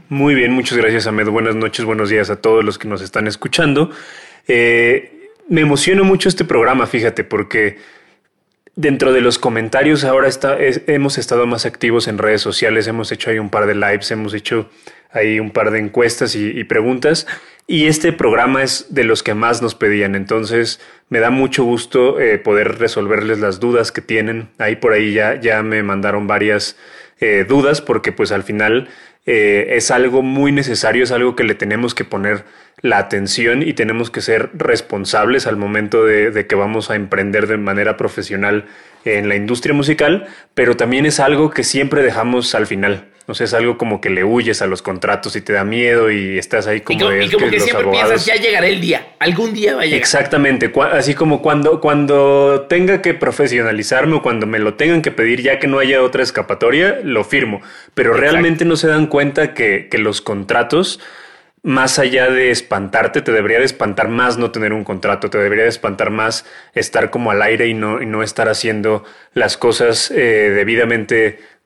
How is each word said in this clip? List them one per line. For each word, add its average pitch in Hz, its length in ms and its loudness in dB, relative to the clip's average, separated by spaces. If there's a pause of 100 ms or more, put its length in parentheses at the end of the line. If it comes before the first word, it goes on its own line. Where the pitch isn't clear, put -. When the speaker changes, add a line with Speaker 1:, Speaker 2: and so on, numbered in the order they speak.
Speaker 1:
Muy 143 260 2
bien, 120 160 2
muchas 123 260 -2
gracias, 113 300 2
Ahmed. 107 220 0
Buenas 110 260 0
noches, 110 300 -4
buenos 107 240 -2
días 104 200 2
a 104 120 -4
todos 110 220 4
los 104 140 -2
que - 120 -10
nos 98 120 -6
están 107 260 -4
escuchando. 147 600 0 (580)
Eh, 120 840 2 (160)
me 165 140 2
emociona 156 420 2
mucho 190 260 4
este 180 160 0
programa, 123 400 2
fíjate, 110 380 -2
porque... 104 560 -2 (960)
Dentro 139 380 0
de 131 80 4
los 120 180 2
comentarios 135 680 0
ahora 135 240 4
está, 135 280 -2
es, 131 300 0
hemos 139 300 0
estado 120 280 0
más 120 200 -2
activos 117 420 -2
en 107 100 -4
redes 107 240 2
sociales, 110 460 -2
hemos 113 240 -6
hecho 110 180 -6
ahí 110 80 0
un 107 120 -4
par 104 180 0
de 104 80 0
lives, 104 360 -2
hemos 107 220 -6
hecho 107 360 -4 (420)
ahí 110 300 0
un 107 100 -6
par 107 200 0
de 110 80 0
encuestas 117 560 0
y, 104 120 -4
y 113 160 -6
preguntas, 123 640 0 (400)
y 151 200 2
este 156 260 2
programa 127 500 2
es - 260 -4
de 127 140 0
los 113 200 0
que 110 100 -2
más 113 280 -2
nos 113 140 -4
pedían, 104 400 0
entonces 113 640 -2 (300)
me 117 100 0
da 117 120 2
mucho 131 340 0
gusto, 123 560 2
eh, 110 160 2
poder 104 420 0
resolverles 107 600 -2
las 98 200 -2
dudas 120 320 0
que - 100 -8
tienen. 110 460 -4 (100)
Ahí 110 200 -2
por 117 160 2
ahí 107 180 2
ya, 107 280 0
ya 110 240 0
me 107 200 -2
mandaron 101 420 -2
varias, 104 520 0 (420)
eh, 104 280 2
dudas, 139 340 2
porque 110 320 -4
pues 104 180 -2
al 98 120 -2
final, 107 440 -2 (380)
eh, 104 500 2
es 117 160 0
algo 127 320 2
muy 139 300 0
necesario, 123 500 0
es 120 80 -2
algo 123 240 0
que 131 80 -2
le 107 120 0
tenemos 110 380 -4
que - 120 -6
poner 101 400 -4 (360)
la 117 160 0
atención 113 640 0
y 160 120 -2
tenemos 113 360 -2
que - 120 -8
ser - 340 0
responsables 113 880 -2
al 110 100 -2
momento 104 480 0
de, 107 280 4
de 104 160 -2
que - 80 -2
vamos 107 340 -2
a 113 60 -2
emprender 101 500 -2
de 107 120 0
manera 104 380 -2
profesional 101 720 -4 (400)
en 104 240 0
la 101 60 0
industria 123 400 -2
musical, 147 500 0 (300)
pero 120 200 2
también 127 300 0
es 147 140 0
algo 147 320 2
que 127 120 -2
siempre 139 380 0
dejamos 120 540 0
al 110 100 0
final. 101 440 -4 (180)
O 107 80 -10
sea, 120 100 -4
es 110 80 -4
algo 120 240 0
como 107 240 -4
que - 80 -4
le 92 140 0
huyes 110 400 0
a 98 40 0
los 92 140 -4
contratos 101 540 -4
y 107 60 -8
te 107 120 -4
da 98 100 2
miedo 117 460 2
y 95 300 -2
estás 104 260 -2
ahí 107 160 -2
como 107 180 -4
Speaker 2:
Y - 40 -2
co-, 98 60 2
Speaker 1:
de, 98 120 0
Speaker 2:
y 101 60 0
Speaker 1:
"Es - 40 -4
Speaker 2:
como - 140 2
Speaker 1:
que - 60 0
Speaker 2:
que 104 60 2
Speaker 1:
los 104 80 2
Speaker 2:
siempre 98 180 0
Speaker 1:
abogados". 98 260 2
Speaker 2:
piensas, 226 160 0
"Ya 220 100 2
llegará 208 320 0
el 190 140 -2
día, 165 380 -4
algún 180 340 -2
día 208 220 0
va 127 80 -2
a - 20 0
llegar". 147 140 0
Speaker 1:
Exactamente, 135 720 0
cua-, 139 200 2
así 139 200 2
como 147 300 0
cuando, 147 380 2
cuando 139 840 4
tenga 185 360 2
que 170 100 2
profesionalizarme 123 1000 0
o 143 80 0
cuando 113 240 0
me 110 100 -2
lo 107 160 0
tengan 160 300 2
que - 80 -2
pedir, 120 320 0
ya 135 160 2
que 147 80 -2
no 135 100 0
haya 135 240 4
otra 127 220 2
escapatoria, 123 800 0
lo 165 200 0
firmo. 117 380 -2 (320)
Pero 117 160 2
Speaker 2:
Exacto. 123 120 4
Speaker 1:
realmente 165 440 2
no 170 100 2
se 160 120 2
dan 151 180 2
cuenta 143 480 0
que, 104 360 0
que 120 100 -2
los 107 200 -2
contratos, 117 800 -2 (640)
más 131 360 0
allá 127 300 2
de 127 200 2
espantarte, 113 720 -2
te 120 100 -2
debería 110 280 2
de 131 60 4
espantar 110 440 -2
más 120 300 0
no 117 100 0
tener 110 240 -2
un 107 100 -4
contrato, 98 460 -4
te 110 80 -2
debería 104 260 2
de 117 60 4
espantar 101 400 -4
más 110 340 -4 (300)
estar 117 380 -2
como 120 180 -4
al 104 140 2
aire 113 240 2
y 113 80 -2
no, 110 260 -4
y 127 60 -8
no 110 160 -2
estar 110 260 -2
haciendo 107 540 -2 (320)
las 113 220 0
cosas, 117 520 2
eh, 107 460 2
debidamente 113 840 0 (260)